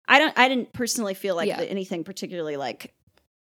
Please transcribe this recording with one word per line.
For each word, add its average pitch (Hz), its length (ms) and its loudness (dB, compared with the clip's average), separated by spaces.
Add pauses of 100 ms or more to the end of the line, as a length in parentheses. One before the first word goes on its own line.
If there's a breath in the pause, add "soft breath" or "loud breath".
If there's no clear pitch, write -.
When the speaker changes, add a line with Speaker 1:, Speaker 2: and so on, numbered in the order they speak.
Speaker 1:
I 262 140 8
don't, 302 180 2
I 254 100 6
didn't 262 240 -2
personally 220 420 -4
feel 190 200 -4
like 170 140 0
Speaker 2:
Yeah. - 80 -2
Speaker 1:
that 175 140 -4
anything 185 340 -4
particularly, 175 520 -8
like, 127 380 -8 (460)